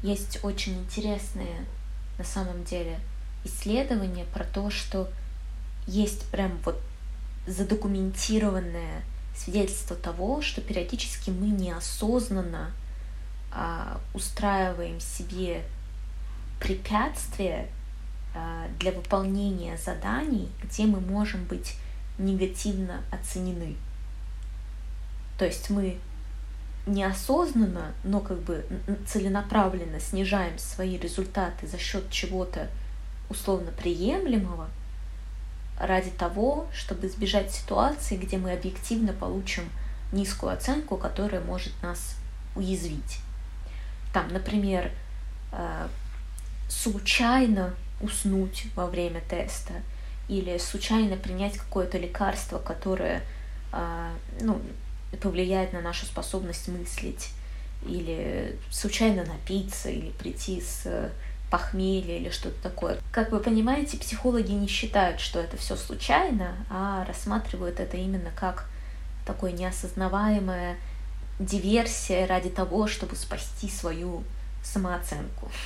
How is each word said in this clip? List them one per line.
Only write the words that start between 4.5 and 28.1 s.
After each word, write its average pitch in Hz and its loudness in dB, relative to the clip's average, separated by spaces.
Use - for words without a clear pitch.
что 190 0
есть 208 2
прям 185 2
вот 170 0
задокументированное 190 2
свидетельство - 2
того, 185 0
что - -2
периодически - -2
мы 185 2
неосознанно, 185 2
а, - -2
устраиваем 185 2
себе 175 -2
препятствия, 196 2
а, 165 -4
для 180 4
выполнения 190 2
заданий, 220 0
где - 0
мы 202 8
можем 196 2
быть - -4
негативно 190 2
оценены. 175 -2
То 185 4
есть - 0
мы 190 2
неосознанно, 196 4
но 196 4